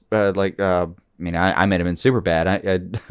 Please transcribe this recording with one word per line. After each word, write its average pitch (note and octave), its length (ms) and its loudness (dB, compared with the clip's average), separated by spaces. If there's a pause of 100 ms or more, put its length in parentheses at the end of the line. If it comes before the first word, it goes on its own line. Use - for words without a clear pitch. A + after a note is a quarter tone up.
(120)
uh, G#2 240 2
like, G2 240 -2
uh, F2+ 300 2
I - 320 -20
mean, E2+ 140 -4
I, F2+ 280 2
I - 40 2
met F2+ 140 2
him F2 60 -2
in F2 80 -2
Superbad. F2 520 0
I, F#2+ 320 0 (320)